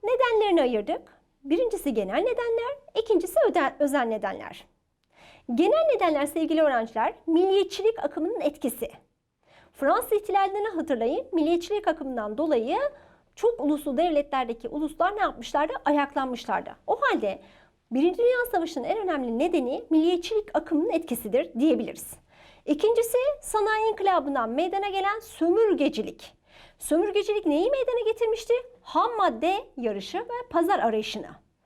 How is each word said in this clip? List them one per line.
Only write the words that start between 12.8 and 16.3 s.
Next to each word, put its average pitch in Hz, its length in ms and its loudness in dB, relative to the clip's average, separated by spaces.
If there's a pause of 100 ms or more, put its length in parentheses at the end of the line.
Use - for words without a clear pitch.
çok 466 240 0
uluslu 294 380 -2
devletlerdeki 285 720 0
uluslar 320 480 -2
ne 415 40 -4
yapmışlardı? 302 520 -2 (120)
Ayaklanmışlardı. 262 920 -2 (100)